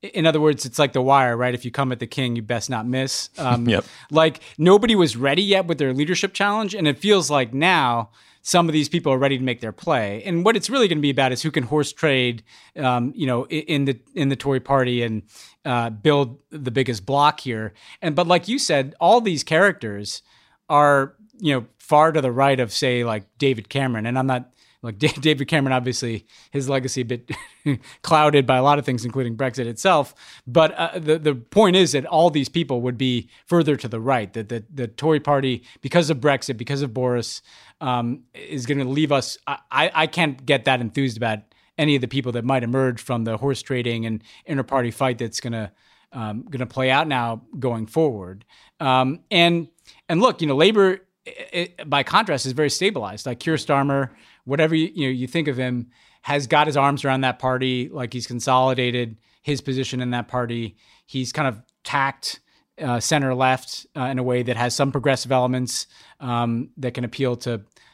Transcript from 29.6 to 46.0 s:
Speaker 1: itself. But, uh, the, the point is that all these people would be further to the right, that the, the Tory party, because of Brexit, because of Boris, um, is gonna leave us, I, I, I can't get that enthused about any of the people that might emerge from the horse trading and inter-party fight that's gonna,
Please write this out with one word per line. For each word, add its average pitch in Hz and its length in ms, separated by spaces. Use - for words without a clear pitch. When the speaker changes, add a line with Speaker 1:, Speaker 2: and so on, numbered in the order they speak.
Speaker 1:
itself. 147 460
But, 156 280
uh, 165 260
the, 156 180
the 151 180
point 185 420
is 170 160
that 139 120
all 170 240
these 147 200
people 135 320
would 123 160
be 123 320
further 156 320
to - 100
the 113 140
right, 117 320
that 107 160
the, 117 240
the 131 140
Tory 147 340
party, 135 420
because 151 280
of 156 80
Brexit, 131 400
because 139 240
of 131 120
Boris, 123 480
um, 123 420
is 135 320
gonna 139 200
leave 139 260
us, 135 260
I, 143 100
I, 151 220
I 160 140
can't 147 380
get 131 200
that 131 140
enthused 120 380
about 110 220
any 151 180
of 135 60
the 123 60
people 127 260
that 117 120
might 131 180
emerge 127 380
from 120 240
the 113 100
horse 131 260
trading 120 440
and 113 180
inter-party 131 460
fight 127 260
that's 113 240
gonna, 113 300